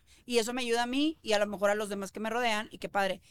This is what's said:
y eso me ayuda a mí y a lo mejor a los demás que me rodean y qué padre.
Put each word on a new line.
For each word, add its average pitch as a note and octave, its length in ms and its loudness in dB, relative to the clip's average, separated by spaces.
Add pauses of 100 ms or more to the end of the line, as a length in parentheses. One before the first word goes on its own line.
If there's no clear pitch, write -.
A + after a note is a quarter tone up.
(260)
y A#3+ 140 2
eso A3+ 120 0
me B3+ 120 -4
ayuda A#3 200 2
a - 20 0
mí C#4+ 360 0
y G#3+ 100 -2
a G#3 80 4
lo G#3 80 2
mejor G3+ 220 2
a G#3 60 4
los G#3+ 120 -2
demás G3 240 -6
que - 80 -10
me A3 100 -4
rodean A3+ 420 0
y - 60 -16
qué F#3 120 -8
padre. G3 420 0